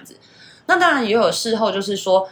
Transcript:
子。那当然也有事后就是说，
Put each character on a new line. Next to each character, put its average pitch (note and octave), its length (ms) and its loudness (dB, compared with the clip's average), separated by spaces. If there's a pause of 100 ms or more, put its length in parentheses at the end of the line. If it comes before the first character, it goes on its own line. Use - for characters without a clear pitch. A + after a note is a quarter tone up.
子。 - 100 -20 (520)
那 F4+ 120 2
当 E4+ 140 2
然 C4 120 -2
也 G3+ 60 -2
有 G3+ 220 2
事 A3+ 240 -4
后 G#3 160 -2
就 G3 80 -4
是 G3 160 -6
说， F#3+ 360 0